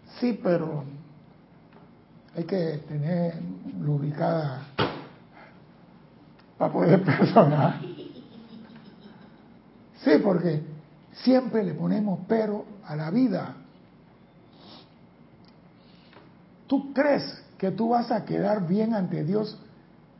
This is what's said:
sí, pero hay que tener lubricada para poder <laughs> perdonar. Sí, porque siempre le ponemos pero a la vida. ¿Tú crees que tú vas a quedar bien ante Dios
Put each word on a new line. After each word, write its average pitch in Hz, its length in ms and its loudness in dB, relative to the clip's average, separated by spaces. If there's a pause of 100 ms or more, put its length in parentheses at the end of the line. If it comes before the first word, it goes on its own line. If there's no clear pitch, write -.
(180)
sí, 240 240 -2
pero 160 420 0 (1500)
hay 170 60 -4
que 160 420 -2
tener 165 480 -2 (460)
lubricada 147 840 -2 (1900)
para 165 160 0
poder 180 300 4
<laughs> - 20 -2
perdonar. 151 760 4 (2250)
Sí, 285 80 6 (100)
porque 170 400 2 (500)
siempre 240 520 2
le 165 100 -4
ponemos 185 540 -2
pero 214 360 0 (220)
a 156 80 -10
la 156 160 -6
vida. 202 460 0 (3000)
¿Tú - 240 0
crees 269 500 0 (160)
que 190 140 -2
tú 214 160 0
vas 240 240 0
a 214 120 -2
quedar 175 440 0
bien 220 260 2
ante 170 300 -2
Dios 208 340 -2 (600)